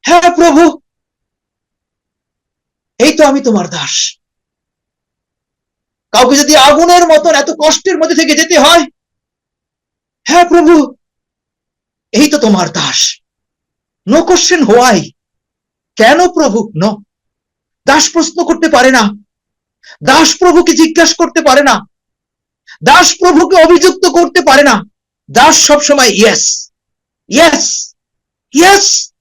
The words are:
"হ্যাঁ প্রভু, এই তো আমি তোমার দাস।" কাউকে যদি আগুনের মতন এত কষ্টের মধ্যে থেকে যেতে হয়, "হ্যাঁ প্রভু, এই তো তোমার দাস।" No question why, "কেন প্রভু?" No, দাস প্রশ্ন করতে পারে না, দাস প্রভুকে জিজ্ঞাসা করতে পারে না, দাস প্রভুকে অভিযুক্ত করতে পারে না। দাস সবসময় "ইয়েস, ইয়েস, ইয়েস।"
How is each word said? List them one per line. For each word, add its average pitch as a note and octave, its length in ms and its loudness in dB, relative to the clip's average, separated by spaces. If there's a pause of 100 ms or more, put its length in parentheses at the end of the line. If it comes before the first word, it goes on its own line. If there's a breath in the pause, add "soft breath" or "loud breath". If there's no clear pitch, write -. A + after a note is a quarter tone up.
"হ্যাঁ F4 280 2
প্রভু, D#4+ 460 2 (2250)
এই C#4+ 180 0
তো D#4 80 2
আমি C4+ 160 0
তোমার G3+ 300 -4
দাস।" - 480 -10 (1900)
কাউকে B3 260 0
যদি D4 200 0
আগুনের E4+ 500 2
মতন D#4 280 0
এত D4 240 -4
কষ্টের D#4 400 -2
মধ্যে D#4+ 160 -2
থেকে D#4 200 -2
যেতে E4 240 -2
হয়, D4+ 280 2 (1400)
"হ্যাঁ F4 200 2
প্রভু, E4 500 2 (1160)
এই C#4+ 180 0
তো D4 80 -2
তোমার F#3 340 -2
দাস।" - 480 -6 (880)
No A#3+ 80 2
question E4+ 480 0
why, A3 460 0 (840)
"কেন E4 380 2
প্রভু?" A#3 420 -4
No, G3 260 -4 (840)
দাস C#4 260 -2
প্রশ্ন E4+ 320 -4
করতে - 240 -4
পারে C4 220 2
না, A3+ 200 0 (960 loud breath)
দাস D4+ 340 0
প্রভুকে E4+ 340 2
জিজ্ঞাসা D#4+ 460 0
করতে E4+ 240 -2
পারে C#4+ 200 2
না, G#3+ 240 -2 (1000 loud breath)
দাস D#4 340 2
প্রভুকে F4 380 0
অভিযুক্ত F4 500 2
করতে E4+ 340 -2
পারে C#4 220 2
না। B3 200 0 (480)
দাস B3+ 260 2
সবসময় C#4+ 520 0
"ইয়েস, - 600 -4 (580)
ইয়েস, - 680 -4 (600)
ইয়েস।" G4 680 0